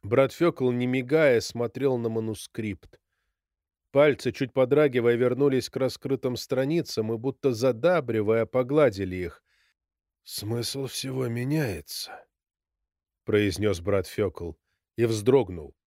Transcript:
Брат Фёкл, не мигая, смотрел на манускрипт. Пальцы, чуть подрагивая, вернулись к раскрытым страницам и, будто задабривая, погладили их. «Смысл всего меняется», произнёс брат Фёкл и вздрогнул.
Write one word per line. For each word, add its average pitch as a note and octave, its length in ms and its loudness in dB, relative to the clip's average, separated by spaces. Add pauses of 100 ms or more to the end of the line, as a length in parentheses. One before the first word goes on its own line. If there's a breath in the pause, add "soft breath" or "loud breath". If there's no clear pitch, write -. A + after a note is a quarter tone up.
Брат B2+ 300 4
Фёкл, E3 380 0
не B2 160 -2
мигая, B2+ 540 2
смотрел B2 580 -2
на A#2 100 -2
манускрипт. A2 920 -8 (880)
Пальцы, C#3 420 4
чуть C3 200 -4
подрагивая, B2+ 640 4
вернулись B2 540 0
к - 60 -12
раскрытым B2+ 600 -4
страницам C3 760 -2
и, A#2 40 -4
будто C3 360 -2
задабривая, A2+ 960 2
погладили B2 680 0
их. F2 260 -8 (840)
«Смысл A#2+ 640 -6
всего C3 400 -6
меняется», A#2+ 1040 -6 (960)
произнёс G2+ 560 0
брат G2 260 0
Фёкл E2+ 460 -6 (440)
и A#2 80 2
вздрогнул. G#2+ 680 0 (120)